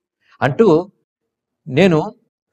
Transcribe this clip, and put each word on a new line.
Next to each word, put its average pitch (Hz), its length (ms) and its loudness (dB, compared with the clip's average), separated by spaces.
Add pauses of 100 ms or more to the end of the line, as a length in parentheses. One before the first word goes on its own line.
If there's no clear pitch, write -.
(420)
అంటూ, 165 480 0 (800)
"నేను 170 460 0 (380)